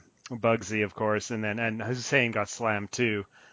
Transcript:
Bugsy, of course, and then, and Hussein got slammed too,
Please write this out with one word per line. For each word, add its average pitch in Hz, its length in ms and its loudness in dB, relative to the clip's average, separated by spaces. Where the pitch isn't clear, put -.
Bugsy, 110 540 0
of 98 100 -4
course, 107 380 0
and 110 100 -2
then, 107 160 -2
and 113 240 -2
Hussein 123 480 2
got 107 180 0
slammed 104 440 -2
too, 107 340 0